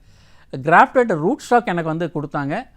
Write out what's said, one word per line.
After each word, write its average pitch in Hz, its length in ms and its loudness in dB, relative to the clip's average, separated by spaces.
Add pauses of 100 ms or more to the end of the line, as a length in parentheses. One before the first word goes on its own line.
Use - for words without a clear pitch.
(520)
கிராஃப்டட் 208 640 4
ரூட் 175 260 -2
ஸ்டாக் 240 280 0
எனக்கு 170 220 -4
வந்து 160 240 -4
கொடுத்தாங்க. 151 500 -6 (140)